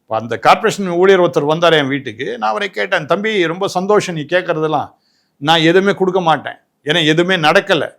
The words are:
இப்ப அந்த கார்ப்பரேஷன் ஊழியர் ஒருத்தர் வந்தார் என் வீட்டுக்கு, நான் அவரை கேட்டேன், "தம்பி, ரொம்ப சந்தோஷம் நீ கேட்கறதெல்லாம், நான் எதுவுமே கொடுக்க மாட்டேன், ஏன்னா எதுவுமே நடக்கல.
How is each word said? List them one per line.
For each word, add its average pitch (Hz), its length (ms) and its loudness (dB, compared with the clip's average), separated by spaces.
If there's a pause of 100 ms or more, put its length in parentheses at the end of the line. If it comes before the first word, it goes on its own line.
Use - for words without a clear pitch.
இப்ப 110 180 -8
அந்த 113 180 -8
கார்ப்பரேஷன் 196 520 2
ஊழியர் 180 320 4
ஒருத்தர் 160 240 2
வந்தார் 165 280 2
என் 147 160 2
வீட்டுக்கு, 135 500 -8
நான் 214 120 -2
அவரை 202 200 -4
கேட்டேன், 190 360 -4
"தம்பி, 196 400 0
ரொம்ப 180 220 -4
சந்தோஷம் 185 460 0
நீ 156 60 -6
கேட்கறதெல்லாம், 156 760 -4 (420)
நான் 160 240 0
எதுவுமே 180 340 4
கொடுக்க 185 260 -2
மாட்டேன், 147 360 -2 (280)
ஏன்னா 156 220 -2
எதுவுமே 165 420 2
நடக்கல. 165 500 0